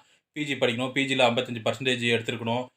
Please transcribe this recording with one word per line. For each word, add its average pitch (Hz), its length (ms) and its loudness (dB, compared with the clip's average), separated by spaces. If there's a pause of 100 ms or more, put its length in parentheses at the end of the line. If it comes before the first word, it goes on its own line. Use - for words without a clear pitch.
(360)
பி 151 80 -4
ஜி 139 120 -4
படிக்கணும், 123 360 0
பி 139 120 0
ஜில 135 200 2
ஐம்பத்தஞ்சு 117 380 0
பர்சன்டேஜ் 120 440 0
எடுத்திருக்கணும், 117 580 0 (120)